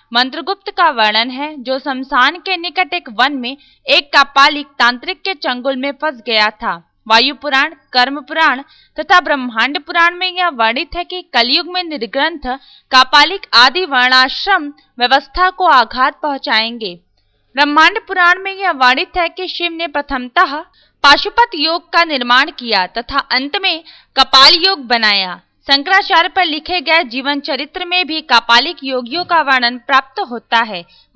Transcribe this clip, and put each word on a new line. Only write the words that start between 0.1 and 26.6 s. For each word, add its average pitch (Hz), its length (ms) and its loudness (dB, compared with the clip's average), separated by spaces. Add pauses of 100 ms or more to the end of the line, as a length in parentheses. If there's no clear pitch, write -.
मंत्रगुप्त 277 640 -4
का 339 120 4
वर्णन 226 420 0
है 285 320 -10
जो 262 160 -4
शमशान 269 560 -2
के 370 220 -6
निकट 359 360 -4
एक 349 160 -6
वन 247 240 0
में 254 240 -8 (300)
एक 311 260 0
कापालिक 285 540 2
तांत्रिक 247 540 -2
के 392 120 -4
चंगुल 262 420 -4
में 269 160 -4
फंस 277 340 -6
गया 214 240 2
था। 185 360 -8 (220)
वायु 240 280 2
पुराण, 285 380 -2 (200)
कर्म 269 280 0
पुराण 294 400 0 (380)
तथा 359 200 4
ब्रह्मांड 269 640 -2
पुराण 339 320 0
में 359 160 -4
यह 359 160 -2
वर्णित 247 480 -2
है 349 80 -6
कि 359 180 -10
कलयुग 277 460 0
में 359 160 -6
निर्ग्रंथ, 277 760 -4 (340)
कापालिक 285 500 4 (120)
आदि 262 320 4
वर्णाश्रम 262 880 0 (260)
व्यवस्था 269 500 2
को 370 160 -2
आघात 254 560 2
पहुंचाएंगे। 226 800 -4 (560)
ब्रह्मांड 311 520 4
पुराण 359 320 2
में 381 160 -8
यह 381 160 -2
वर्णित 262 460 0
है 339 120 0
कि 359 180 -10
शिव 339 240 -6
ने 330 160 -8
प्रथमतः 285 680 -2 (480)
पाशुपत 403 520 4
योग 320 380 -4
का 339 100 4
निर्माण 269 480 0
किया 208 360 -2
तथा 262 320 -6
अंत 269 320 -4 (100)
में 339 220 -2 (320)
कपाल 269 400 4
योग 359 240 0
बनाया। 208 600 -2 (300)
शंकराचार्य 370 580 2
पर 370 160 0
लिखे 311 360 -4